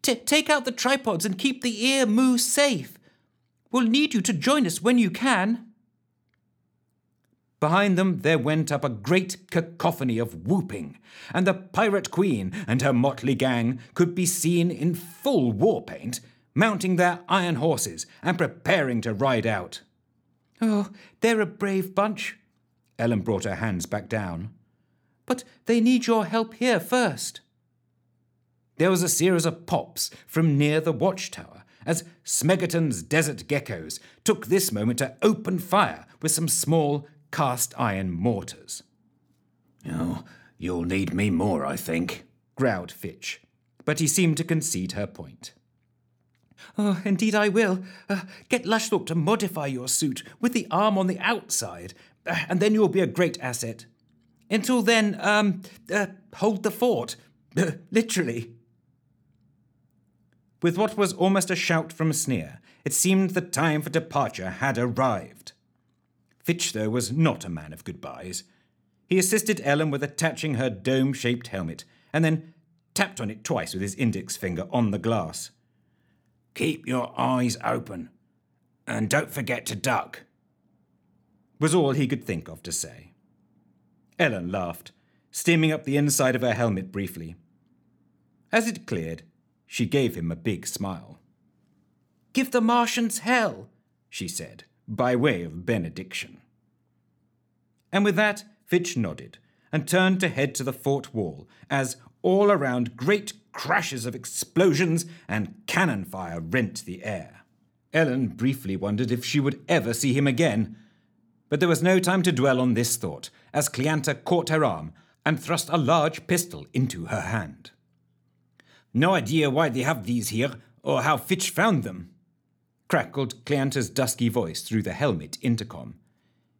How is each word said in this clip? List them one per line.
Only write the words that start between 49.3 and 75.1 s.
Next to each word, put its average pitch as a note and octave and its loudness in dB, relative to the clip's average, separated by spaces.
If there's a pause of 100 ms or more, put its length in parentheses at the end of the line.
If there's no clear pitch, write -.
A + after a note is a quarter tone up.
your B2+ -6
suit - -2 (180)
with A#3+ 2
the A#3 -2
arm G3 2
on F#3+ 2
the F#3 -2
outside, F#2+ -4 (320)
uh, E3 -2
and F#3 0
then G#3+ 4
you'll G#3+ 6
be F#3 2
a F3 4
great F3 0
asset. A#2+ -6 (640)
Until A3+ 2
then, G#3+ 4
um, G#3 2 (300)
uh, G3+ 0 (280)
hold G3+ 0
the A3 0
fort. B2 0 (400)
Uh, D#3+ 2 (180)
literally." E3 0 (2000)
With E3+ 2
what G#3+ 0
was F#3+ 2
almost F#3+ 2
a F3 0
shout E3 0
from D#3+ 0
Sneer, A#2+ -4 (240)
it D3 -2
seemed F#3+ 4
the F#3 0
time D3+ 0
for D3+ -8
departure C3+ -2
had A#2 -2
arrived. A#2+ -2 (840)
Fitch, - -2
though, G#2+ -2
was A2+ -2
not C#3+ 0
a G2 -10
man D#2 -10
of D#2 -18
goodbyes. D#2 -12 (640)
He F#3 4
assisted G#3 2
Ellen D3 2
with C#3 -2
attaching D#3 -2
her B2 0
dome-shaped B2 0
helmet, E2+ -6 (280)
and D#3+ 2
then D#3+ 0 (400)
tapped G3 -2
on - -4
it A2 -12
twice A2 -4
with F#2 -4
his G2 -6
index A2 -2
finger F2+ -4
on A2+ 2
the G2 -2
glass. F#2+ -4 (1040)